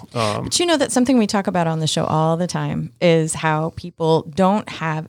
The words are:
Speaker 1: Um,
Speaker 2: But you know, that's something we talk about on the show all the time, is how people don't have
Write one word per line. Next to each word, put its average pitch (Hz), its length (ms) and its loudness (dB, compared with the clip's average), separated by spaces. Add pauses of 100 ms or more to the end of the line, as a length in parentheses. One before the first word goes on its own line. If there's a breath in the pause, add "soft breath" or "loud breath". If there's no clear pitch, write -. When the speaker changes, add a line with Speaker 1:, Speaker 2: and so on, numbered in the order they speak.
(140)
Speaker 1:
Um, 110 320 -2
Speaker 2:
But - 140 -2
you 339 60 0
know, 339 120 2
that's 269 160 -2
something 254 240 4
we 220 100 4
talk 202 200 -2
about 180 200 0
on 160 120 -2
the 156 80 0
show 160 180 -2
all 160 300 2
the 175 120 -2
time, 151 520 -4
is 165 360 2
how 156 420 0
people 160 460 0 (120)
don't 190 320 2
have 160 420 -6